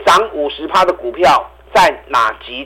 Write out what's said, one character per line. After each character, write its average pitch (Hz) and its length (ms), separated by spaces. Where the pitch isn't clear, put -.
涨 175 260
五 147 160
十 151 200
趴 185 160
的 180 80
股 120 180
票 156 340
在 180 160
哪 117 240
几 127 200